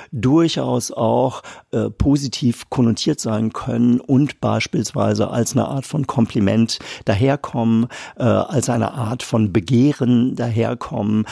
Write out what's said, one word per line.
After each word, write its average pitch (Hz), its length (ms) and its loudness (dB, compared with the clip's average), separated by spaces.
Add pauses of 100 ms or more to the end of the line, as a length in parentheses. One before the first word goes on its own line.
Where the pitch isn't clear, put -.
(100)
durchaus 127 800 2
auch, 120 520 0 (280)
äh, 110 200 -2
positiv 139 800 -2
konnotiert 123 500 0
sein 110 320 -2
können 120 480 2
und 143 400 2
beispielsweise 107 920 0
als 117 220 -2
eine 110 160 0
Art 139 180 -6
von 147 220 -4
Kompliment 113 320 0 (640)
daherkommen, 113 840 0 (300)
äh, - 60 -4
als 117 480 0
eine 113 240 -2
Art 123 280 -6
von 110 300 0
Begehren 123 840 2
daherkommen, 113 960 -2